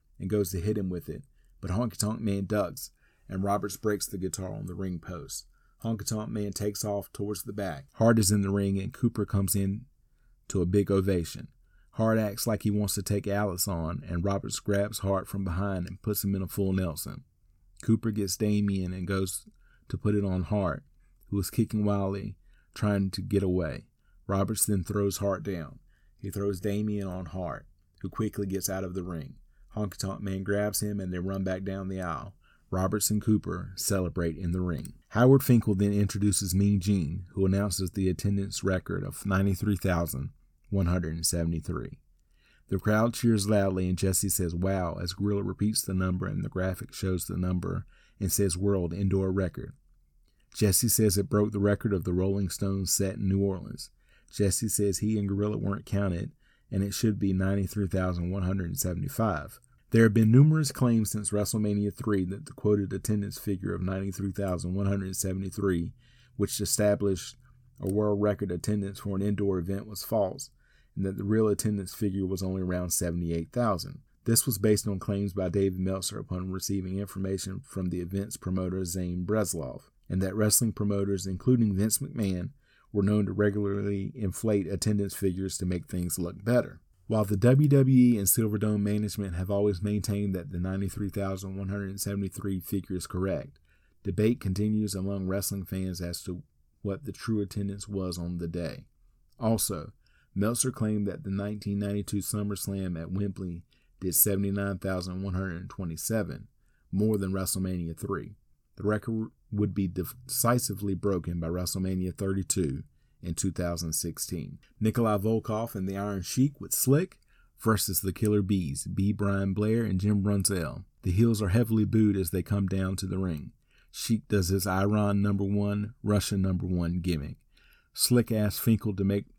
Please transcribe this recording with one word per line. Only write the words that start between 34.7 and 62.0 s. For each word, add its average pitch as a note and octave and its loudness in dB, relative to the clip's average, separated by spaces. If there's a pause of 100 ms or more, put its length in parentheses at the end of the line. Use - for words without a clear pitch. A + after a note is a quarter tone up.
Howard C3 6
Finkel A2 6
then G2+ 4
introduces G2+ 2
Mean G2+ 4
Gene, F#2 0
who G2 2
announces F#2+ 0
the F#2+ 0
attendance F#2+ -2
record F#2 -2
of F#2+ -8
ninety-three G2 2
thousand E2+ 0 (400)
one G2 2
hundred E2+ 2
and E2 -4
seventy-three. E2 -2 (680)
The G2 0
crowd A2 2
cheers A2 2
loudly G2 4
and F#2 2
Jesse F#2+ 2
says, F2 0
"Wow," F2+ 0
as F2 -4
Gorilla G2+ 0
repeats G2+ 0
the G2 -2
number F#2 0
and F#2+ -2
the - -4
graphic F#2 -4
shows F#2 -2
the F#2 -4
number F2+ 0 (320)
and F#2 0
says, F#2 2
"World F#2 0
Indoor F#2+ 2
Record." F#2 -2 (800)
Jesse G#2+ 4
says G#2+ 4
it G2+ 2
broke G#2 4
the G#2 0
record G2+ 2
of F2+ 2
the F2+ -2
Rolling F#2+ 2
Stones G2 -2
set G2 0
in - -2
New G2 4
Orleans. F#2+ -4 (420)
Jesse G#2 2
says G2+ 0
he G#2+ 2
and G2+ 0
Gorilla G#2 0
weren't G2+ -4
counted F#2+ -2 (380)
and G2 0
it G2+ -2
should G#2+ 2
be G2+ 2
ninety-three G2 0
thousand F2+ 0
one G2 -2
hundred F#2 -2
seventy-five. F2+ -2 (300)
There A2+ 8
have A2+ 8
been A2 6
numerous D3+ 8
claims A2+ 4
since G#2 -4
WrestleMania G#2 0
three G2+ 0